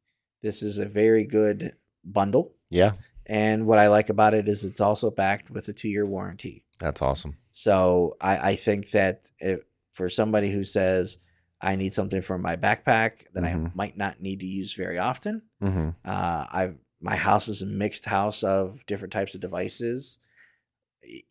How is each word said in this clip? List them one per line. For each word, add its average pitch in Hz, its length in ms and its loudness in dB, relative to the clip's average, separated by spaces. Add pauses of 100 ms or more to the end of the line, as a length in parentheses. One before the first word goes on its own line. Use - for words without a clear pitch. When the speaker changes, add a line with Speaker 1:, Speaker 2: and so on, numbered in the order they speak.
(420)
Speaker 1:
this 107 200 -4
is 104 160 -4
a 101 80 -2
very 107 380 6
good 107 480 0 (320)
bundle. 104 500 0 (160)
Speaker 2:
Yeah. 92 220 6 (340)
Speaker 1:
And 107 400 2
what 110 140 6
I 104 80 10
like 107 220 6
about 107 240 4
it 104 160 2
is 101 160 -2
it's 92 160 -6
also 104 280 2
backed 98 400 -2
with 107 200 -10
a 101 40 -10
two-year 104 320 -2
warranty. 95 600 -10 (140)
Speaker 2:
That's 76 220 -4
awesome. 69 360 -2 (140)
Speaker 1:
So 90 680 4
I, 95 320 0
I 104 40 0
think 104 360 -2
that 95 480 0
if, 92 220 -2 (320)
for 90 160 -4
somebody 107 420 0
who 98 140 -2
says, 92 540 0 (420)
"I 95 160 -2
need 95 160 -4
something 98 300 -4
for 92 160 -6
my 85 180 -4
backpack 113 760 0
that 90 120 -4
I 80 60 -2
Speaker 2:
Mm-hmm. 82 160 -2 (100)
Speaker 1:
might 101 180 -6
not 98 240 -6
need 98 220 -8
to 92 60 -8
use 95 260 -6
very 90 240 -6
often," 131 460 -4 (180)
Speaker 2:
Mm-hmm. 92 280 0 (140)
Speaker 1:
uh, 90 480 -4
I've, 92 240 -2 (240)
my - 160 -4
house 101 320 2
is 98 140 -4
a 95 60 -6
mixed 101 400 -4
house 104 360 0
of 98 440 -2
different 98 260 -8
types 98 220 -4
of 95 60 -16
devices. 117 800 -6 (840)
Y-, 62 280 -18